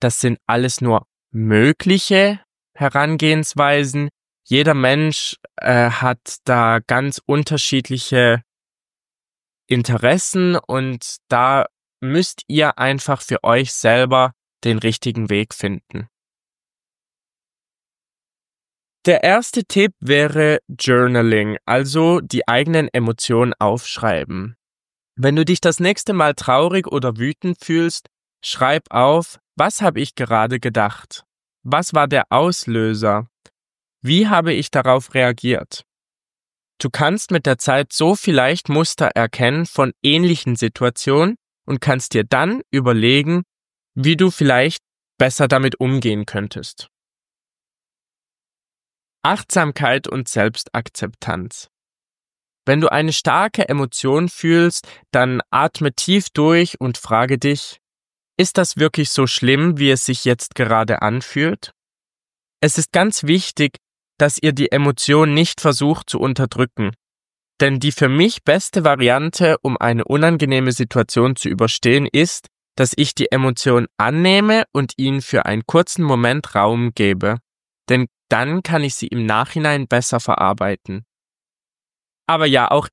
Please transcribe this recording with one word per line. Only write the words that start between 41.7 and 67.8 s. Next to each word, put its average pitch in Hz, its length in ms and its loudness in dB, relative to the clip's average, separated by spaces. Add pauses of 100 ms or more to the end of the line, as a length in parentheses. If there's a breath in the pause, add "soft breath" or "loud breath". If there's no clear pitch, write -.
kannst 131 320 -2
dir 110 100 2
dann 165 460 0
überlegen, 135 720 2 (520)
wie 151 220 2
du 185 140 4
vielleicht 135 520 2 (360)
besser 131 280 2
damit 131 320 0
umgehen 120 460 0
könntest. - 640 -10 (2250)
Achtsamkeit 147 840 -2
und 127 200 -6
Selbstakzeptanz. - 1400 -6 (960)
Wenn 143 160 2
du 160 100 2
eine 151 220 0
starke 185 560 0
Emotion 143 640 -2
fühlst, 170 580 0 (220 loud breath)
dann 127 400 0
atme 139 420 -2
tief - 380 0
durch 165 500 0
und 127 160 -4
frage 127 400 0
dich, 143 440 -4 (600)
ist - 160 0
das 185 220 0
wirklich 151 320 0
so 135 160 0
schlimm, 143 500 0
wie 139 140 2
es 127 160 0
sich 127 180 -4
jetzt - 300 -2
gerade 113 480 0
anfühlt? 139 720 -4 (920)
Es 151 160 0
ist 156 120 -4
ganz 190 340 0
wichtig, 151 520 0 (440)
dass 147 200 2
ihr 151 120 2
die 139 180 -2
Emotion 143 600 2
nicht 160 280 0
versucht 147 500 0
zu - 100 -4
unterdrücken. 117 720 -2 (680)
Denn 139 200 2